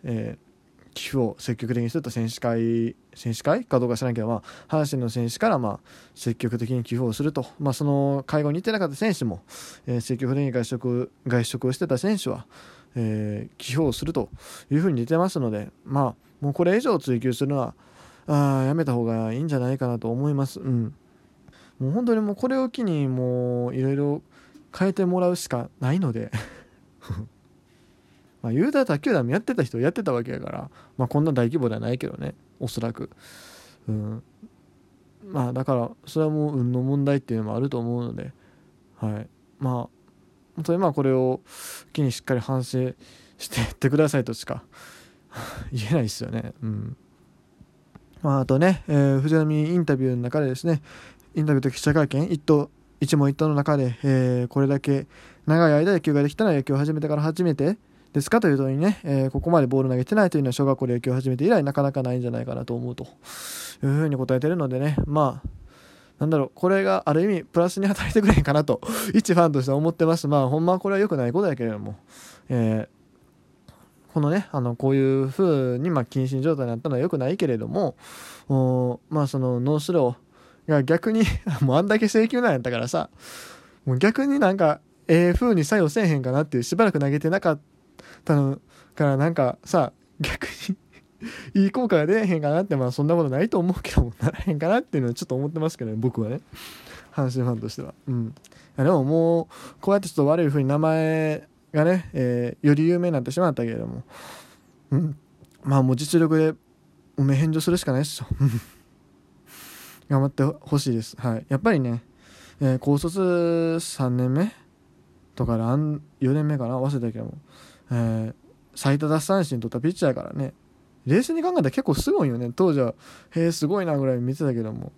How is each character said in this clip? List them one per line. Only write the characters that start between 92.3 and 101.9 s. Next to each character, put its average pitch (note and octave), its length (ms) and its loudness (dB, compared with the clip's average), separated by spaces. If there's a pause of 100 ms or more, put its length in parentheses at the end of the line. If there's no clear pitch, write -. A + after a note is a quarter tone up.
ん D3+ 40 -2
か D3 80 2
な E3 120 2
っ G3+ 40 -4
て、 E3 100 0
ま C3 100 0
あ、 B2 60 -2
そ C#3+ 100 -2
ん C#3+ 40 2
な E3 80 4
こ E3+ 80 2
と C#3+ 80 0
な C#3 120 0
い A3+ 60 0
と G#3+ 100 0
思 F3+ 180 2
う - 60 -12
け - 100 -10
ど - 120 4
も、 A#2+ 160 -6
な - 100 0
ら - 80 -12
へ F#3 140 -2
ん D3 60 -2
か D#3+ 100 -2
な A3 120 4
っ - 20 -8
て - 160 -4
い - 20 2
う - 20 0
の A#2+ 60 0
は A#2 60 -2
ち - 80 -10
ょ - 20 -8
っ - 20 -16
と - 80 -4
思 C#3 140 -2
っ - 20 -4
て E3 100 -6
ま D#3+ 100 0
す - 80 -18
け B2+ 60 -8
ど A2 60 -6
ね、 G#2+ 80 -6
僕 A#2 220 0
は G#2+ 80 -2
ね。 B2+ 120 -6 (720)
阪 C3+ 180 -2
神 B2+ 140 -2
フ B2 60 0
ァ A#2+ 40 0
ン A2+ 60 -6
と A2+ 80 -8
し - 80 -10
て - 60 -10
は。 - 120 -12 (140)
う C3+ 40 -4
ん。 A#2+ 140 -2
い A2 40 -8 (460)
や、 C3+ 80 0
で D#3 60 4
も D3+ 140 2
も E3 380 2
う、 - 40 -8 (340)
こ G3 120 2
う - 20 6
や G3+ 40 4
っ - 20 2
て G3 80 -10
ち - 40 -12
ょ - 20 -20
っ - 20 -2
と C#3+ 100 4
悪 E3 180 4
い D3 40 2
風 C#3+ 140 0
に C3 60 0
名 D3 100 2
前 D#3+ 680 0 (240)
が D3+ 120 4
ね、 F3+ 280 2